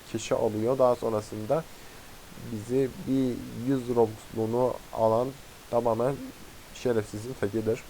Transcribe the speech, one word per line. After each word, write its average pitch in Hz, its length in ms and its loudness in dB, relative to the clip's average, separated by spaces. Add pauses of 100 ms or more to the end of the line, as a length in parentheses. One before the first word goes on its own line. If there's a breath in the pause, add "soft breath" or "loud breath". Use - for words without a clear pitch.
(120)
kişi 113 240 0
alıyor. 117 420 2
Daha 123 180 6
sonrasında 110 680 -2 (880 loud breath)
bizi 120 380 0 (180)
bir 131 280 2 (320)
yüz 123 280 0
Robux'luğunu 113 800 2 (200)
alan 113 340 4 (440)
tamamen 120 440 4 (580)
şerefsizin 113 680 -2
tekidir. 110 500 0